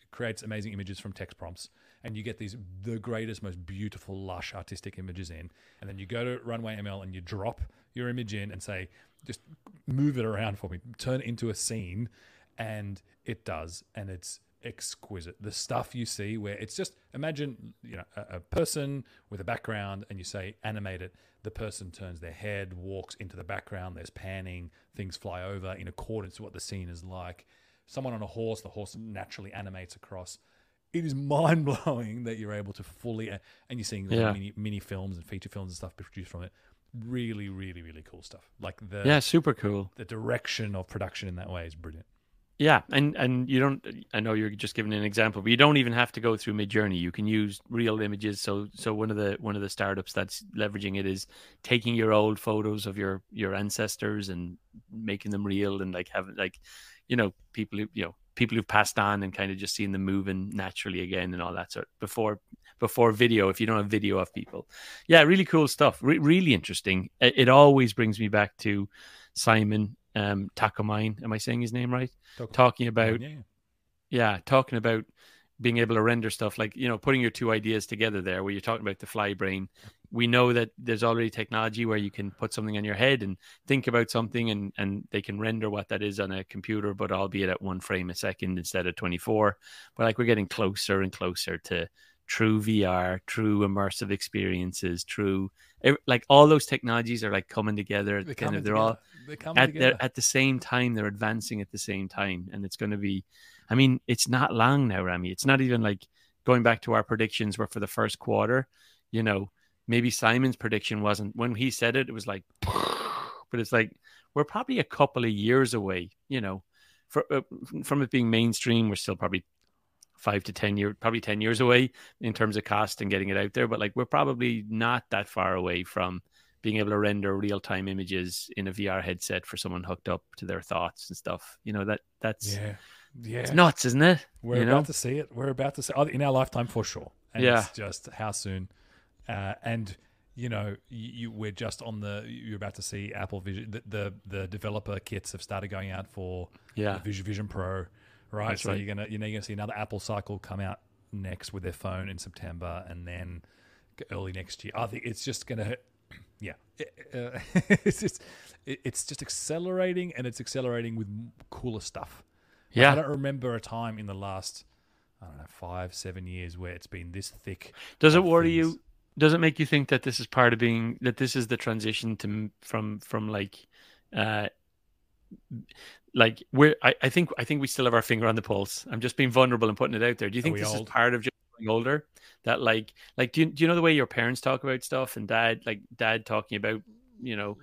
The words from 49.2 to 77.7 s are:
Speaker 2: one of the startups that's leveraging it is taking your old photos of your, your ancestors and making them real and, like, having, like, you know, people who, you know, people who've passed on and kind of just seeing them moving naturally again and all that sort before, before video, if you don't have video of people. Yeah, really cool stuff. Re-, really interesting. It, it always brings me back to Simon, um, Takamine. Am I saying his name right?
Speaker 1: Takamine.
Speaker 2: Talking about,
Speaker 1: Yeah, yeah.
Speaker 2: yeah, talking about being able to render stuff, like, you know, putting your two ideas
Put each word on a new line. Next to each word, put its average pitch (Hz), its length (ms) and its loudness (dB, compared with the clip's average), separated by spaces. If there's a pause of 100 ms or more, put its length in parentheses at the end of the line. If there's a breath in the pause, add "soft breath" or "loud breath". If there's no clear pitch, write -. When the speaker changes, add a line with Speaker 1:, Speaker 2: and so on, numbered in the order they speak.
Speaker 2:
one 104 160 -4
of 101 60 -4
the 98 80 -4
startups 98 420 -4
that's - 320 -6 (140)
leveraging 101 420 -2
it 98 60 -2
is 95 200 -4 (380 loud breath)
taking 120 320 2
your 110 160 4
old 107 260 6
photos 107 480 -2
of 98 120 -8
your, 98 240 -4 (100)
your 98 240 -4
ancestors 104 720 -4
and 87 300 -8 (340)
making 104 400 -6
them 101 160 -2
real 98 340 0
and, 95 120 -4
like, 90 160 -6
having, 95 260 -6
like, 95 240 -4 (480 loud breath)
you 123 80 0
know, 104 180 2 (200)
people 104 260 -6
who, 110 140 -4
you 107 100 -4
know, 82 120 -8 (200)
people 110 220 2
who've 107 100 0
passed 107 320 4
on 101 240 2
and 95 100 -6
kind 98 200 -4
of 95 40 -8
just 98 160 -6
seeing 98 200 -2
them 95 100 -2
moving 95 460 0
naturally 95 500 -6
again 92 340 -4
and 90 80 -6
all 90 120 -4
that 90 180 -8
sort - 160 -10 (140)
before, 107 400 -2 (380 soft breath)
before 117 340 6
video, 110 340 6
if 98 140 0
you 110 60 2
don't 113 100 2
have 104 100 0
video 101 300 2
of 95 160 -2
people. - 340 -10 (400 loud breath)
Yeah, 160 140 12
really 175 240 8
cool 151 240 6
stuff. - 320 4
Re-, 147 180 4
really 160 340 6
interesting. 92 560 0 (120)
It, 123 160 8
it 127 120 8
always 135 440 12
brings 110 260 2
me 110 80 0
back 104 300 4
to 101 320 0 (440 loud breath)
Simon, 107 600 4 (200)
um, 101 400 0
Takamine. 107 680 0
Am 113 100 -4
I 110 40 -2
saying 120 240 -2
his 113 120 -4
name 123 200 -2
right? 127 180 -2 (260 loud breath)
Speaker 1:
Takamine. 117 160 -10
Speaker 2:
Talking 123 340 6
about, 113 340 2
Speaker 1:
Yeah, 135 60 -12
yeah. 156 80 -14 (720)
Speaker 2:
yeah, 110 360 2
talking 131 320 4
about 113 280 0 (560 soft breath)
being 120 160 2
able 113 180 4
to 107 60 4
render 113 280 4
stuff, - 280 -4
like, 110 180 -2
you 127 120 -2
know, 113 100 0
putting 135 220 2
your 120 100 2
two 113 220 -2
ideas 110 340 0